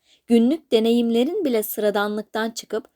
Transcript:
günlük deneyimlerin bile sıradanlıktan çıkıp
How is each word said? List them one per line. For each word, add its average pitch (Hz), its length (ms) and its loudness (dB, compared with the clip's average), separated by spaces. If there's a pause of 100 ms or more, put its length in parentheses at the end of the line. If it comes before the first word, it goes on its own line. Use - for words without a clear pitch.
(280)
günlük 240 440 2
deneyimlerin 233 720 0
bile 226 180 0
sıradanlıktan 208 880 -4
çıkıp - 440 -10